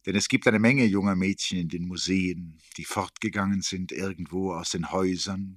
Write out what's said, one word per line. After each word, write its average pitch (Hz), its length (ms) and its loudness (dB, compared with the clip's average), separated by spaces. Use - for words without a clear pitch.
denn 95 100 0
es 98 140 2
gibt - 180 2
eine 110 120 8
Menge 123 260 6
junger 98 320 4
Mädchen 95 420 0
in 85 120 -2
den 87 180 -6
Museen, 90 720 -2
die 82 80 -12
fortgegangen 98 800 -2
sind 92 280 -4
irgendwo 90 640 -4
aus 85 180 -6
den 85 220 -4
Häusern, 95 640 0